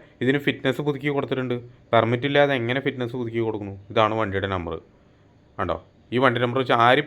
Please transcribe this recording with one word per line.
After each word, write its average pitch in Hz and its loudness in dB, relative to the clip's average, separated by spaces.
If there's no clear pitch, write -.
ഇതിന് 135 2
ഫിറ്റ്നസ് 135 -2
പുതുക്കി 143 -4
കൊടുത്തിട്ടുണ്ട്. 127 -4
പെർമിറ്റ് 117 4
ഇല്ലാതെ 143 4
എങ്ങനെ 123 -2
ഫിറ്റ്നസ് 123 -6
പുതുക്കി 117 -4
കൊടുക്കുന്നു? 101 -6
ഇതാണ് 107 2
വണ്ടിയുടെ 98 -2
നമ്പർ. 82 -4
കണ്ടോ, 87 -2
ഈ 120 0
വണ്ടി 123 2
നമ്പർ 120 0
വെച്ച് 127 0
ആര് 135 6